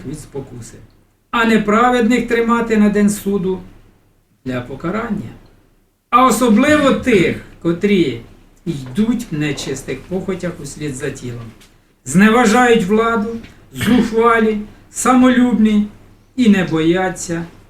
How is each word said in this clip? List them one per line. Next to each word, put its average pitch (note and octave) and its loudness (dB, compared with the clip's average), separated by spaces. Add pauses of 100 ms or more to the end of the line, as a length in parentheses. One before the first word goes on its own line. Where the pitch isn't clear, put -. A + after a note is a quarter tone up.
від D3 -12
спокуси, - -14 (560)
а A#3+ 0
неправедних A3+ 2
тримати A#3 0
на G#3 4
день G#3 2
суду F#3 -4 (840)
для B2+ -6
покарання. E3 -8 (800)
А B3+ 4
особливо B3+ 4
тих, G3 2 (260)
котрі E3+ 0 (460)
йдуть D3+ -4
в D#3 -6
нечистих C#3+ -6
похотях F3+ -6 (100)
услід C#3+ -10
за C3+ -8
тілом, A#2+ -12 (580)
зневажають A3 4
владу, A3 0 (440)
зухвалі, A3+ 2 (320)
самолюбні B3 2 (500)
і A#3+ 2
не F#3+ 6
бояться E3+ -2 (260)